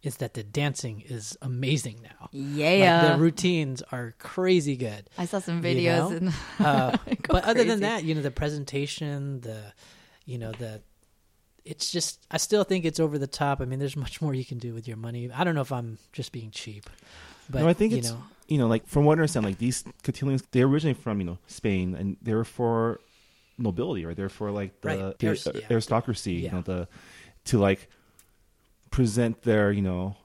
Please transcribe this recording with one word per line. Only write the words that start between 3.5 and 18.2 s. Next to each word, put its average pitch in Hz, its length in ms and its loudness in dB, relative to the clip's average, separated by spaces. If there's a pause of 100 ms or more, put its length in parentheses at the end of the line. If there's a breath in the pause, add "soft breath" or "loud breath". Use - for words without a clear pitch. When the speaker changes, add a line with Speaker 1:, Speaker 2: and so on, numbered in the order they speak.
Speaker 1:
are 123 280 -8
crazy 180 580 2
good. 107 400 -8
Speaker 2:
I 180 80 -4
saw 196 140 -4
some 170 260 -4
Speaker 1:
You - 120 2
Speaker 2:
videos 170 340 4
Speaker 1:
know? 170 60 -4
Speaker 2:
and 175 160 0 (140)
<laughs> - 200 -16
Speaker 1:
Uh, 135 300 4 (260)
Speaker 2:
go - 120 0
Speaker 1:
but 180 100 4
other 226 160 4
than 226 180 4
Speaker 2:
crazy. - 20 0
Speaker 1:
that, 208 240 -2
you 160 100 0
know, 151 80 -2
the 139 80 -2
presentation, 143 1080 -4
the, 110 320 -12 (540 soft breath)
you 123 120 -8
know, 113 140 -8
the, 107 300 -10 (840)
it's - 260 -8
just, - 300 -4 (100)
I - 60 -4
still 208 280 2
think 185 200 -2
it's 165 160 -2
over 151 180 0
the 139 80 -2
top. 139 360 -2
I - 20 -4
mean, 131 140 -6
there's 139 180 -4
much 135 240 -6
more 147 140 0
you 127 100 -4
can 123 140 -10
do 120 160 -8
with 113 120 -10
your 113 120 -10
money. 120 340 -8
I 139 120 0
don't 170 100 0
know 147 80 0
if 135 100 -6
I'm 120 240 -6 (160)
just - 200 -8
being 113 180 -12
cheap, 104 400 -14 (580 loud breath)
but 135 140 -2
Speaker 3:
No, 160 60 6
I 170 40 8
think 214 200 2
Speaker 1:
you 131 60 0
Speaker 3:
it's, 117 120 -4
Speaker 1:
know. 120 120 -10 (260)